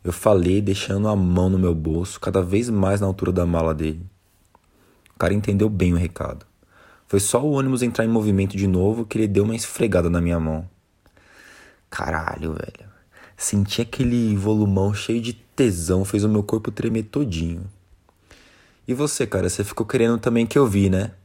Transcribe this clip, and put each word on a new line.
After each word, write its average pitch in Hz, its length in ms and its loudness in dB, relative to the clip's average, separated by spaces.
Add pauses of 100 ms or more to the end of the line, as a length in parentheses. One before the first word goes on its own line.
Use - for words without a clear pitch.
Eu 87 80 -2
falei 95 500 4
deixando 101 460 -2
a 104 80 0
mão 90 340 2
no 92 80 2
meu 90 160 2
bolso, 80 460 -4
cada 95 220 0
vez 101 280 0
mais 101 300 2
na 98 80 0
altura 95 240 -2
da 90 140 2
mala 82 280 0
dele. 80 320 -6 (1080)
O - 40 -20
cara 92 140 2
entendeu 104 360 2
bem 90 240 2
o 85 40 2
recado. - 480 -6 (640)
Foi 98 140 2
só 120 200 0
o 151 100 0
ônibus 131 300 0
entrar 117 220 0
em 113 60 2
movimento 98 480 2
de 98 100 2
novo 101 380 0
que 107 120 -6
ele 110 100 2
deu 101 180 2
uma 113 100 -2
esfregada 95 540 0
na 85 100 2
minha 85 200 0
mão. 80 280 -4 (1200)
Caralho, 80 640 -6
velho. - 360 -12 (480)
Senti 101 440 -2
aquele 120 540 0
volumão 101 580 2
cheio 113 280 -2
de 117 120 -8
tesão, 92 680 0
fez 101 200 0
o 107 60 2
meu 104 140 2
corpo 110 280 -2
tremer 113 320 -2
todinho. 85 600 -4 (1200)
"E - 80 -4
você, 143 320 -2
cara, 92 220 0
você 101 160 -2
ficou 110 220 -4
querendo 117 320 2
também 117 280 2
que 113 120 -2
eu 139 100 6
vi, 98 220 4
né?" 95 220 0 (140)